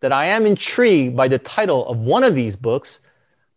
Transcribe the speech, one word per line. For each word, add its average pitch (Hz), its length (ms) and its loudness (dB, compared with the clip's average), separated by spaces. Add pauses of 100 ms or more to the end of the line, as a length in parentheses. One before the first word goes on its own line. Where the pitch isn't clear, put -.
that 135 120 -2
I 139 140 0
am 214 200 0
intrigued 190 720 2
by 131 120 4
the 131 100 2
title 165 500 -2
of 117 100 -4
one 135 240 0
of 240 120 4
these 117 200 -2
books 117 460 -4 (560)